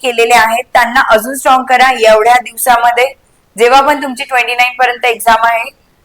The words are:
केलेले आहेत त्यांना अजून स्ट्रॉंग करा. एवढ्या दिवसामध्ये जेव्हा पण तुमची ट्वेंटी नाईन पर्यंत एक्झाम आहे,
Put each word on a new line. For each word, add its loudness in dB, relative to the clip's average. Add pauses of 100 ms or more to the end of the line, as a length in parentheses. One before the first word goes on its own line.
केलेले 0
आहेत 0 (100)
त्यांना 0
अजून 0
स्ट्रॉंग 0
करा. 2
एवढ्या 2
दिवसामध्ये 0 (440)
जेव्हा 2
पण -2
तुमची -8
ट्वेंटी -4
नाईन -2
पर्यंत -4
एक्झाम 0
आहे, -2 (420)